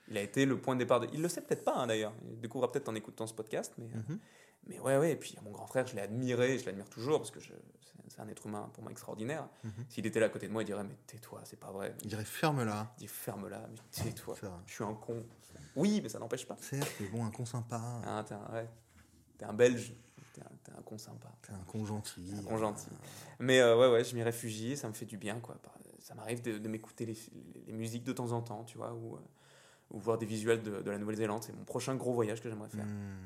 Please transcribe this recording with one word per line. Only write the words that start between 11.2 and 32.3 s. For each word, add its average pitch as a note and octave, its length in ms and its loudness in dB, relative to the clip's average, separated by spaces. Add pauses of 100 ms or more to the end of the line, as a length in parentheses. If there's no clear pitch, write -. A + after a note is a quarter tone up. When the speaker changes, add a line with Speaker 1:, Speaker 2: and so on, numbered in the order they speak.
Speaker 1:
c'est - 160 -16
pas - 120 -12
vrai. » G2 320 -6
Speaker 2:
Il A2 40 -8
dirait : « G#2 180 -4
Ferme-la. » A2+ 720 2
Speaker 1:
Il - 40 -14
dit : « G#2 60 -10
Ferme-la, G#2 640 -8
mais A2 80 -14 (120)
tais-toi. - 480 -6
Speaker 2:
C'est G#2+ 60 -6
vrai. F2+ 220 -8
Speaker 1:
Je - 60 -14
suis A#2+ 100 -4
un G#2 100 0
con. » A#2 320 -6 (500)
Oui, G3+ 260 4
mais C3+ 80 -4
ça A2 100 -6
n'empêche A#2 260 -4
pas. G#2 160 -8
Speaker 2:
Certes, C#3 380 -2
mais G2+ 80 -4
bon, A2+ 180 -2
un G#2 60 -2
con B2 140 -6
sympa. A#2 360 -4 (240)
Speaker 1:
Ah, G#2 220 -2
t'es G#2+ 80 -10
un... G#2+ 180 -8
ouais. A2+ 160 -4 (680)
T'es G#2 80 -10
un... G#2+ 80 -6
belge. A#2+ 400 8 (400)
T'es - 80 -16
un... - 100 -16 (120)
t'es - 140 -16
un - 60 -12
con A2 140 -10
sympa. A#2 320 -14 (120)
Speaker 2:
T'es - 120 -16
un F#2+ 120 -8
con A2 200 -2
gentil. G2+ 460 -6
Speaker 1:
T'es G#2 80 -4
un G2+ 40 -6
con A2 140 0
gentil. G#2+ 340 0
Speaker 2:
Euh. - 480 -16
Speaker 1:
Mais, C3 200 10
euh, A#2 180 12
ouais, B2+ 140 12
ouais, A#2 120 8
je B2 120 -4
m'y A#2 80 2
réfugie, A2+ 540 0
ça - 100 -4
me G#2+ 60 -4
fait A2 120 -10
du G#2 120 -8
bien, G#2 220 -4
quoi. - 180 -10 (420)
Ça - 140 -18
m'arrive A#2 280 -4
de, A#2 180 -2
de G#2+ 100 -4
m'écouter A2 360 -6
les, A2+ 120 -4 (360)
les, - 140 -16
les... A2 60 -8
musiques A2+ 300 -4
de B2 100 -2
temps A#2+ 180 -2
en A#2 100 2
temps, A2+ 220 -8
tu A#2 140 -14
vois, A#2 160 -6
ou, A2+ 220 -8
euh, - 40 -12 (720)
ou - 80 -8
voir A2+ 180 4
des A#2 80 -2
visuels A2 360 4
de, G#2 200 -4
de G#2 100 -2
la G2+ 60 -2
Nouvelle-Zélande. G#2+ 460 0
C'est - 100 -10
mon G2+ 100 -12
prochain C3 320 -2
gros B2 180 0
voyage A2 280 2